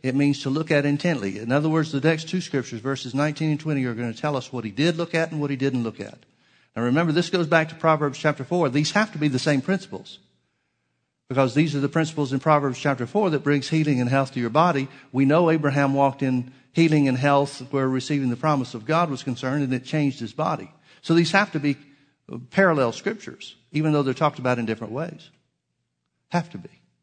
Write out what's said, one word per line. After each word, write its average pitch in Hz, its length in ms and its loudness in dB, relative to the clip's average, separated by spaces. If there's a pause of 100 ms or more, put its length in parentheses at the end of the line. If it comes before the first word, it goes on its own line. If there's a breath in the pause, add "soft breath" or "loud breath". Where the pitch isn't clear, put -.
It 131 120 -2
means 143 280 2
to 135 80 -2
look 156 180 -4
at 143 160 4
intently. 143 540 -2
In 117 120 -4
other 151 180 2
words, 156 220 0
the 139 100 -2
next 160 280 0
two 185 120 -4
scriptures, 123 400 -6
verses 131 340 -6
nineteen 151 340 0
and 147 100 0
twenty, 151 260 -2
are 120 100 -4
gonna 117 180 -4
tell 147 240 -4
us - 160 -8
what 120 100 -6
he 107 80 -6
did 151 240 2
look 170 200 -4
at 165 160 0
and 156 100 -4
what 143 80 -2
he 139 60 -2
didn't 127 280 0
look 110 160 -6
at. 107 200 -12 (560 soft breath)
Now 110 80 -2
remember, 151 280 2
this 175 200 0
goes 175 160 0
back 160 220 4
to - 60 -14
Proverbs 151 440 0
chapter 143 240 -2
four. 170 260 0
These 147 220 0
have 208 220 0
to - 40 -10
be 151 100 0
the 127 120 2
same 143 220 2
principles, 156 580 -6 (1080)
because 127 280 2
these 147 200 2
are 143 40 -2
the 139 100 -2
principles 151 420 -2
in 131 80 -2
Proverbs 143 400 2
chapter 127 280 -2
four 202 240 0
that 143 120 -2
brings 143 260 2
healing 151 300 2
and 123 100 0
health 135 240 0
to 131 60 -4
your 117 120 -2
body. 147 360 2 (240 loud breath)
We 135 140 2
know 165 240 6
Abraham 143 440 2
walked 139 280 2
in 127 300 -2 (220 loud breath)
healing 156 340 4
and 127 100 2
health 143 540 2
where 135 180 0
receiving 131 400 -2
the 120 60 -2
promise 135 400 -2
of 107 100 -12
God 160 240 0
was 151 140 -8
concerned, 131 400 -4
and 131 100 -2
it 127 120 -4
changed 143 340 -2
his 113 140 -10
body. 151 380 -4 (300 soft breath)
So 165 140 2
these 170 160 4
have 208 200 2
to 156 80 -4
be 139 180 0 (760 soft breath)
parallel 151 400 4
scriptures, - 640 -10 (160)
even 156 200 0
though 147 120 2
they're 131 100 0
talked 151 260 0
about 127 200 0
in 117 60 -4
different 110 280 -6
ways. 156 360 -10 (1000)
Have 170 220 -2
to 98 80 -14
be. - 100 -16 (340)